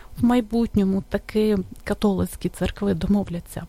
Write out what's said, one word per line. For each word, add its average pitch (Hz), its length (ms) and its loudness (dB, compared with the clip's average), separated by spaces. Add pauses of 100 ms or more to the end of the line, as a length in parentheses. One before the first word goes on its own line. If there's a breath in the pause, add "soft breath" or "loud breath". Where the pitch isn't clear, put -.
(180 loud breath)
в - 60 0
майбутньому 220 880 2
таки 214 480 0 (260)
католицькі 190 680 0
церкви 196 440 -2
домовляться 175 760 -2